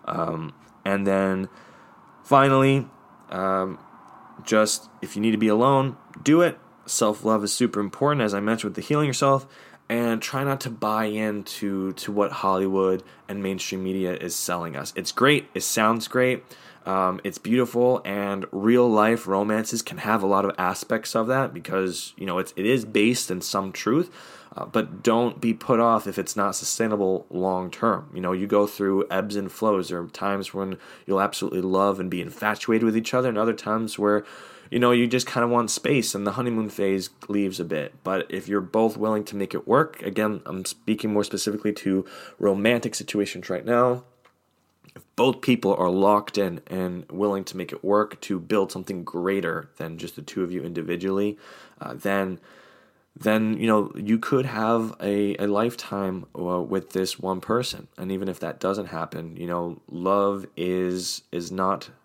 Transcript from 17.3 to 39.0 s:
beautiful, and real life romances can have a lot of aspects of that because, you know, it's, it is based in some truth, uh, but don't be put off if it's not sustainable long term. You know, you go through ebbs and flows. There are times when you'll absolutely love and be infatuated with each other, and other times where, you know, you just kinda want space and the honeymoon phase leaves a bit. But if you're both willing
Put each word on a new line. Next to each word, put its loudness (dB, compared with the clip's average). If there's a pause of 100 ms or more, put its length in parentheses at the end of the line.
beautiful, 2
and -4
real 6
life 4
romances 0
can -10
have 0
a 0
lot 4
of 0
aspects -2
of 2
that 0
because, -4
you -8
know, -2
it's, -6
it -2
is 2
based 2
in -4
some -4
truth, 0 (460)
uh, -8
but -2
don't 2
be 0
put 2
off 4
if -6
it's -6
not 0
sustainable 0
long -2
term. -2
You -8
know, -2
you -2
go 4
through 0
ebbs -2
and -4
flows. 0
There -6
are -8
times -4
when -6 (280)
you'll 2
absolutely -2
love 2
and -4
be -4
infatuated 0
with 4
each -2
other, 2
and -2
other 2
times -4
where, 2 (460)
you 0
know, 6
you 4
just 0
kinda 0
want 2
space 0
and -4
the 0
honeymoon -2
phase -2 (180)
leaves 0
a -4
bit. -6 (100)
But -2
if -8
you're 0
both 0
willing -2